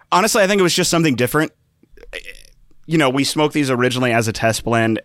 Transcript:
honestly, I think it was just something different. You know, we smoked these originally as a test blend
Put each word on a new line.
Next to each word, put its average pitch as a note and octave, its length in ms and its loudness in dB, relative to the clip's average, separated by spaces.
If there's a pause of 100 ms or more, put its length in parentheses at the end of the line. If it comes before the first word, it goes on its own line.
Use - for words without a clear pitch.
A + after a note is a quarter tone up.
(100)
honestly, G#3 320 2
I F#3+ 40 4
think G3 140 2
it - 20 4
was E3+ 120 2
just F3+ 160 0
something D#3+ 260 2
different. D3 360 -2 (1300)
You D#3+ 120 -2
know, C#3 120 2
we C#3 140 0
smoked D3+ 280 0
these D3 160 -2
originally B2 440 0
as A2+ 160 2
a A2 40 -4
test - 320 -2
blend A2+ 400 0